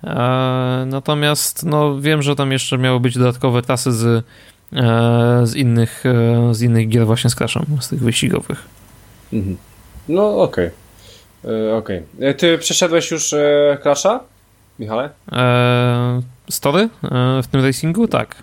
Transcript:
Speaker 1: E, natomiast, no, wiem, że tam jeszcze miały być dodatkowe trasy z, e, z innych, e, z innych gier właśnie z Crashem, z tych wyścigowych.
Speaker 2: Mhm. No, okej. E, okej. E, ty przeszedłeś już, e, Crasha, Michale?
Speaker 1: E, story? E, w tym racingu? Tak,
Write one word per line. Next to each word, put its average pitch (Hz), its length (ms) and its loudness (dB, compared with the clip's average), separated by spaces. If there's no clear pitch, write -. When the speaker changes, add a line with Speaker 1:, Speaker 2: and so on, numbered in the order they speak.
Speaker 1:
E, 127 800 -2
natomiast, 147 760 -2
no, 147 360 0
wiem, 151 220 2
że 143 140 0
tam 135 160 0
jeszcze 131 260 -2
miały 127 220 2
być 123 180 -2
dodatkowe 123 440 2
trasy 127 300 -2
z, 113 140 0
e, 117 160 2
z 110 80 -2
innych, 117 520 0
e, 117 480 2
z 110 80 -4
innych 113 260 2
gier 113 180 2
właśnie 113 240 2
z 123 40 -2
Crashem, - 300 -2
z - 80 -10
tych - 120 -4
wyścigowych. - 600 -2
Speaker 2:
Mhm. 98 240 -4
No, 202 340 0
okej. 95 280 -2
E, 113 60 0
okej. 104 260 -6
E, 139 140 0
ty 165 240 2
przeszedłeś 165 520 0
już, 156 220 -4
e, 147 500 2
Crasha, 190 380 0
Michale? 113 320 -6
Speaker 1:
E, 123 880 2
story? 175 380 0
E, 131 380 0
w 123 40 -6
tym 131 180 0
racingu? 165 440 0
Tak, 117 340 -4